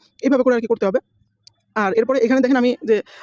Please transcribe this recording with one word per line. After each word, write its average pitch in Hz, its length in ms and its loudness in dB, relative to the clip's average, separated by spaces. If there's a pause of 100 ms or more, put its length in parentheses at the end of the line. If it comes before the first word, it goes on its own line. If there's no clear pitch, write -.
(240)
এইভাবে 262 200 2
করে 254 120 2
আর 233 80 -4
কি 214 80 -10
করতে 220 160 -2
হবে। 208 120 -2 (840)
আর 190 140 0
এরপরে 254 280 0
এখানে 262 180 2
দেখেন 262 180 2
আমি 247 80 2 (180)
যে, 214 80 4 (260)